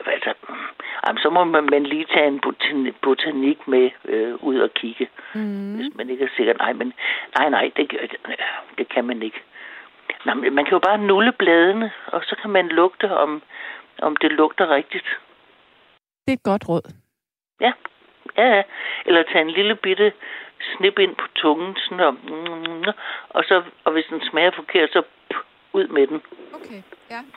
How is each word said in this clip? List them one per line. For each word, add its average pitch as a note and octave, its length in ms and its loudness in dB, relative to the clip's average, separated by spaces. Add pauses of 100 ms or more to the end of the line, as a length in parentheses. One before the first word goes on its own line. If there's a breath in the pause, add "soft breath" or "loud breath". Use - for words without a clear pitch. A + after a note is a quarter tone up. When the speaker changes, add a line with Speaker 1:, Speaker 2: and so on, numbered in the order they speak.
Speaker 1:
altså, - 280 -4 (720 loud breath)
jamen, - 160 0
så D3+ 80 2
må F3+ 140 4
man, D#3 260 2
man C#3+ 160 4
lige D3+ 180 -4 (100)
tage D3 120 4
en C#3 200 0
botan-, C3 460 -2 (100)
botanik C#3 640 0
med, B2+ 220 4 (140)
øh, A2 300 -2 (100)
ud C3 140 2
og G#2+ 160 2
kigge, A#2+ 340 -4 (260)
Speaker 2:
Mhm. G3+ 420 -6
Speaker 1:
hvis C4 180 -8
man B2+ 160 -8
ikke C3 140 -2
er C3 120 0
sikker. A#2 220 4
Nej, - 140 -2
men, A#2+ 200 -8 (460 loud breath)
nej, C#3+ 100 4
nej, C3+ 280 2
det D3 120 0
gør, - 80 -6 (800 loud breath)
det B2 100 -6
kan B2 160 -2
man A#2+ 180 -6
ikke. A2 180 -8 (840 loud breath)
Nej, B2 100 0
men C3+ 200 0
man C#3+ 100 4
kan C#3+ 80 -2
jo F3+ 60 4
bare F#3+ 200 4
nulle G#3 340 4
bladene, F#3 580 4 (160)
og E3+ 180 -4
så - 180 -6
kan G#3+ 80 -6
man F#3 180 2
lugte, F3 480 2
om, D3+ 260 2 (600 loud breath)
om D3+ 140 0
det D#3 160 2
lugter D#3 380 2
rigtigt. C#3+ 340 -2 (1200)
Speaker 2:
Det C4+ 60 2
er C4 40 2
et - 60 -14
godt G3+ 260 0
råd. E3+ 240 -2 (680)
Speaker 1:
Ja. A#3+ 120 4 (640)
Ja, A3+ 200 6
ja. G3 60 4 (440 loud breath)
Eller E3+ 160 6
tage D#3+ 200 2
en D#3+ 80 -4
lille G3+ 240 0
bitte G3+ 380 2 (640 loud breath)
snip G3 220 2
ind F#3 180 2
på - 180 -6
tungen, F3 420 0
sådan - 240 -6
og, D3 140 4 (1120 loud breath)
og - 160 0
så, F3+ 180 4 (220)
og - 80 2
hvis D#3+ 180 0
den D#3+ 100 -6 (100)
smager E3 240 4
forkert, D#3+ 380 0
så E3+ 100 4 (680)
ud G3 160 0
med C#3+ 180 4
den. D3+ 160 -8 (320)
Speaker 2:
Okay, A3+ 280 -18 (280)
ja. A3+ 60 -12
Jeg B3 80 -14 (120)